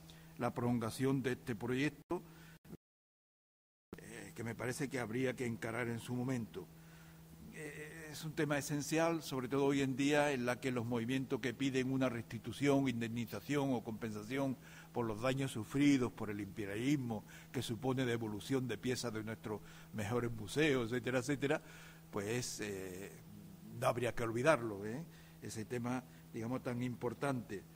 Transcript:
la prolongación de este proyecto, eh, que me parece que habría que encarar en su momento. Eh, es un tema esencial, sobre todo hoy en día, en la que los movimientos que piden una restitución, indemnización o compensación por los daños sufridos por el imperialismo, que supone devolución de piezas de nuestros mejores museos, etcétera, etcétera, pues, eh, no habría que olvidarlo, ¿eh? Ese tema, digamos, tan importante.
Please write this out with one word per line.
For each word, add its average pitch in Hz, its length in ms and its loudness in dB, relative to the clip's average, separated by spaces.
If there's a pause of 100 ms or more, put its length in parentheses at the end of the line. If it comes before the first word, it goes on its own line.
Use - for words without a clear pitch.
(400)
la 120 160 2
prolongación 123 680 2
de 123 120 2
este 120 220 -4
proyecto, 139 680 0 (1700)
eh, 107 360 -12
que 113 100 -6
me 113 120 -4
parece 120 340 -2
que 131 100 -2
habría 120 360 2
que 127 100 -2
encarar 117 440 -2
en 117 100 -2
su 123 160 -4
momento. 120 500 -2 (880)
Eh, 151 580 -10
es 139 120 -10
un 156 100 -6
tema 147 240 2
esencial, 156 640 2
sobre 131 260 -2
todo 139 180 4
hoy 139 160 6
en 135 140 2
día, 143 360 6
en 123 140 0
la 123 140 2
que 131 120 0
los 123 120 0
movimientos 123 560 0
que 117 140 0
piden 131 380 2
una 131 180 4
restitución, 123 760 2
indemnización 117 840 0
o 117 120 2
compensación 117 760 -2 (360)
por 120 120 0
los 110 160 -2
daños 135 300 2
sufridos 131 600 6
por 107 200 -6
el 104 100 -4
imperialismo, 110 840 0 (280)
que 120 100 -2
supone 127 440 0
devolución 117 600 0
de 107 120 -2
piezas 123 340 -2
de 110 100 -4
nuestros 107 380 -6 (320)
mejores 117 380 0
museos, 120 600 2
etcétera, 123 280 2
etcétera, 139 420 2 (480)
pues, 110 520 -2
eh, 95 500 -6 (680)
no 123 60 0
habría 120 300 2
que 120 80 0
olvidarlo, 117 640 2
¿eh? 127 160 -4 (400)
Ese 107 220 -6
tema, 123 380 -2 (300)
digamos, 123 300 -4
tan 120 180 -2
importante. 120 800 -2 (140)